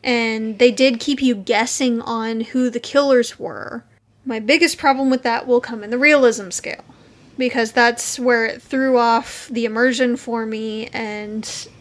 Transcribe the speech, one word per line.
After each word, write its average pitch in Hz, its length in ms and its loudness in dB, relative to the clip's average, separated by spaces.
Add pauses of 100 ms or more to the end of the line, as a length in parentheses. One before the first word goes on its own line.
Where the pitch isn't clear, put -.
And 220 540 -2
they 247 120 8
did 240 300 2
keep 277 200 -2
you 247 140 2
guessing 233 680 0
on 226 400 -4
who 254 280 -2
the 240 100 -6
killers 262 600 2
were. 156 440 -10 (420)
My 226 140 -4
biggest 302 380 2
problem 269 320 2
with 262 140 0
that 233 240 -2
will 247 120 4
come 233 240 -8
in 208 60 -14
the 240 80 -4
realism 254 540 4
scale, - 340 -10 (540)
because 240 320 0
that's 240 480 0
where 240 260 2
it 240 160 -6
threw 262 360 2
off 233 520 0
the 233 160 -4
immersion 240 500 2
for 233 300 -6
me 220 480 -8
and 214 760 -8 (140)